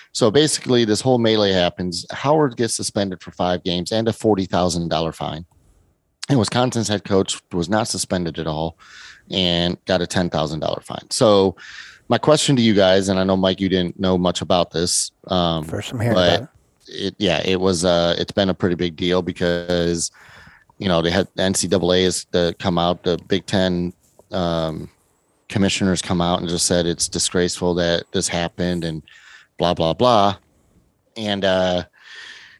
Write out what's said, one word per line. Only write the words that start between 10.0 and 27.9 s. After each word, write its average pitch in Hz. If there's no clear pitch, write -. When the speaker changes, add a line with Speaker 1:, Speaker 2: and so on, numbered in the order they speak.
Speaker 1:
a 87
ten 90
thousand 76
dollar -
fine. -
So 98
my 120
question 151
to 123
you 113
guys, 95
and 95
I 92
know, 95
Mike, 95
you 98
didn't 87
know 92
much 90
about 87
this, -
um, 85
Speaker 2:
First 101
I'm 123
hearing 113
Speaker 1:
but 87
Speaker 2:
about 139
it. -
Speaker 1:
it, -
yeah, 90
it 92
was, 90
uh, 85
it's 87
been 98
a 92
pretty 87
big 82
deal 90
because, 87
you 101
know, 85
they 85
had 90
N 95
C -
double 87
A 92
has, 90
uh, 87
come 90
out, 87
the 85
Big 95
Ten, 90
um, 82
commissioners 95
come 90
out 87
and 90
just 85
said 87
it's 85
disgraceful 90
that 85